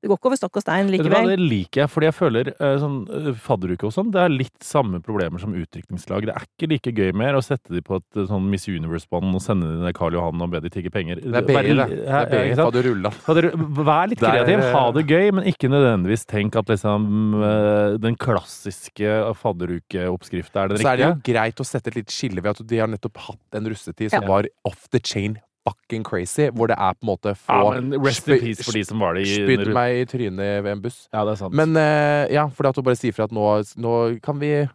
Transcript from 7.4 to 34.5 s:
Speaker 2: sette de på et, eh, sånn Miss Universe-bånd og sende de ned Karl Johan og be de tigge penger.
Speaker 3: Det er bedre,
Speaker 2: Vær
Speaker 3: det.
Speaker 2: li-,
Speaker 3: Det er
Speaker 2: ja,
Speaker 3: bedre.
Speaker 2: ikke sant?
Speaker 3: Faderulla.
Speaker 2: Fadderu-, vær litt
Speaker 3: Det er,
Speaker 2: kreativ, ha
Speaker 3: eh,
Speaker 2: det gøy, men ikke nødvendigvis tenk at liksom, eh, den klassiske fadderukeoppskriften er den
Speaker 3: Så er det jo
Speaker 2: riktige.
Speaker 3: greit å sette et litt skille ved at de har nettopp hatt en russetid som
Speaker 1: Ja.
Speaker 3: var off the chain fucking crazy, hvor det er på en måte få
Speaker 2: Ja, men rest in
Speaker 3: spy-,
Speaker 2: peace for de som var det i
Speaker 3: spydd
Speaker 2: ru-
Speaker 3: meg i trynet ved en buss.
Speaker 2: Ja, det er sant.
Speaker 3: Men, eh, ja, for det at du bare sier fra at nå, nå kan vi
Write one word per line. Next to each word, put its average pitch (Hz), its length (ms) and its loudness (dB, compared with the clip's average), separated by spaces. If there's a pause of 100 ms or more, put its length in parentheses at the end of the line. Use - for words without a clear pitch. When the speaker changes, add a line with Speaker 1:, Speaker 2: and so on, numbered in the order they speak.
Speaker 2:
sette 123 320 -6
de 87 80 -2
på 95 140 -6
et, 90 80 -4 (180)
eh, 92 80 -2
sånn 95 220 0
Miss 98 160 -4
Universe-bånd 85 680 -4
og 92 80 -2
sende 95 240 0
de 80 180 -4
ned 87 120 -2
Karl 82 180 -2
Johan 85 300 -2
og 87 80 -4
be 85 80 -4
de 82 100 -8
tigge 87 240 -8
penger. 90 220 -4
Speaker 3:
Det 85 100 -12
er 120 160 0
bedre, 131 160 2
Speaker 2:
Vær - 60 2
Speaker 3:
det. 104 100 4
Speaker 2:
li-, - 220 0
Speaker 3:
Det - 100 -8
er 135 80 -4
Speaker 2:
ja, 147 160 2
Speaker 3:
bedre. 131 160 2
Speaker 2:
ikke 127 100 0
sant? 127 140 4
Speaker 3:
Faderulla. 117 400 0 (160)
Speaker 2:
Fadderu-, 160 480 2 (160)
vær 165 200 4
litt 233 100 -4
Speaker 3:
Det 113 100 4
er, 120 160 4
Speaker 2:
kreativ, 147 320 4
ha 127 100 4
Speaker 3:
eh, 120 40 2
Speaker 2:
det 151 160 0
gøy, 185 260 4
men 190 120 0
ikke 147 280 0
nødvendigvis 110 540 4
tenk 104 280 -2
at 110 140 0
liksom, 107 720 2
eh, 104 560 2
den 113 180 0
klassiske - 960 -4 (320)
fadderukeoppskriften 90 1200 -4
er 98 60 0
den 101 100 0
Speaker 3:
Så 113 160 0
er 127 40 0
det 127 100 2
jo 175 80 2
Speaker 2:
riktige. 127 180 -4
Speaker 3:
greit 113 240 0
å 135 80 -6
sette - 220 -6
et 113 80 -8
litt 110 180 -8
skille 92 300 -6
ved 104 160 -2
at 113 80 -16
de 117 100 -2
har 110 100 2
nettopp 110 300 -8
hatt - 400 -14
en 110 80 -6
russetid 110 460 -6
som 98 100 0
Speaker 1:
Ja. 98 60 -4
Speaker 3:
var 98 160 4 (200)
off - 280 -8
the 123 80 2
chain 104 400 -4 (240)
fucking - 400 -6
crazy, 107 480 -2
hvor 113 160 0
det 113 100 2
er 95 160 2
på - 100 -10
en 113 40 -2
måte 101 320 -2
få - 80 -18 (260)
Speaker 2:
Ja, 127 60 -2
men 131 140 -4 (100)
rest 135 240 0
in 147 80 6
Speaker 3:
spy-, 120 60 4
Speaker 2:
peace 113 240 -6
for 120 80 -6
de 110 100 0
som 110 160 -4
var 90 140 2
det 92 100 0
i 98 140 0 (100)
Speaker 3:
spydd 107 200 2
Speaker 2:
ru- 107 60 0
Speaker 3:
meg 123 220 2
i 123 80 0
trynet 101 580 -4
ved 101 120 -4
en 104 80 -8
buss. - 320 -10
Speaker 2:
Ja, 107 100 0
det 104 80 0
er 107 60 -2
sant. 98 160 -8
Speaker 3:
Men, 156 240 4
eh, 147 560 2
ja, 147 160 2
for 131 140 -6
det 139 80 4
at - 40 -4
du 139 60 -2
bare 127 180 2
sier 117 160 -2
fra 110 80 0
at 107 80 -4
nå, 107 320 2 (160)
nå 117 420 0
kan 143 180 -4
vi 147 360 0